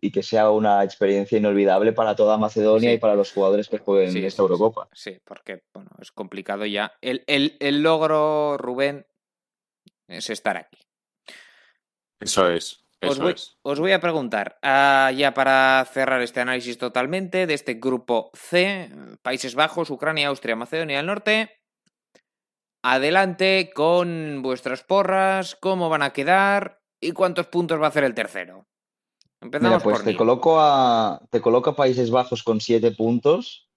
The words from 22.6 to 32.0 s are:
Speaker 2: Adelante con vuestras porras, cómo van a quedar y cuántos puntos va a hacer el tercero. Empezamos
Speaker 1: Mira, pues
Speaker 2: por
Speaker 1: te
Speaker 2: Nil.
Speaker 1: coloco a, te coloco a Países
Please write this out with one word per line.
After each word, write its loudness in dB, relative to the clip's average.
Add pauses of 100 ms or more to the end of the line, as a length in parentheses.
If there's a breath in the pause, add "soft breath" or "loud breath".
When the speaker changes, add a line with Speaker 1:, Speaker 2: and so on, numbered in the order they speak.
Speaker 2:
Adelante 2
con 0
vuestras -6
porras, 0
cómo -2
van 0
a -2
quedar 0 (200)
y -4
cuántos -2
puntos -2
va 2
a 2
hacer 0
el 0
tercero. -10 (720)
Empezamos 0
Speaker 1:
Mira, -2
pues 2
Speaker 2:
por -4
Speaker 1:
te 0
Speaker 2:
Nil. -2
Speaker 1:
coloco 4
a, 2 (100)
te 0
coloco 2
a -4
Países 2